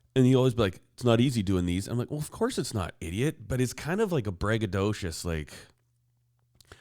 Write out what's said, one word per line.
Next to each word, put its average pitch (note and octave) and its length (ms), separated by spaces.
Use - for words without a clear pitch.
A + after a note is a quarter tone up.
and C3 100
he B2+ 100
always B2+ 200
be A2+ 80
like, F#2+ 180
"It's - 80
not A#2 180
easy A#2+ 220
doing F#2 240
these." F2+ 200
I'm A#2 120
like, A#2+ 100
"Well, D3+ 100
of D3+ 120
course A#3+ 260
it's - 160
not, F#2+ 260
idiot." G#2+ 480
But B2+ 140
it's B2+ 120
kind F#3 280
of G#3+ 100
like C#3 160
a G#2 40
braggadocious, G2+ 920
like, D#2+ 300